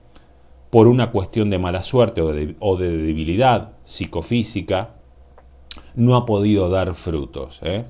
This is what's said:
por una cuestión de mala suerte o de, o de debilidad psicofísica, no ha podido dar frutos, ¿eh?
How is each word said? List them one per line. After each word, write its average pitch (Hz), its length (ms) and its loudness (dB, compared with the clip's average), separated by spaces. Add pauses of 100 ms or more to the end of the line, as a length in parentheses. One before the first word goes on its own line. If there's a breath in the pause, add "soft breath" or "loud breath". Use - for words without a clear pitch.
(680 soft breath)
por 117 180 8
una 120 240 4
cuestión 104 380 -2
de 95 80 -2
mala 90 240 -2
suerte 117 400 0
o 80 100 0
de, 76 280 -6
o 98 180 0
de 87 180 -2
debilidad 85 760 0 (140)
psicofísica, 104 1040 -4 (1040 loud breath)
no 123 200 4
ha 120 100 2
podido 101 440 2
dar 92 240 0
frutos, 69 680 -8
¿eh? 101 260 -6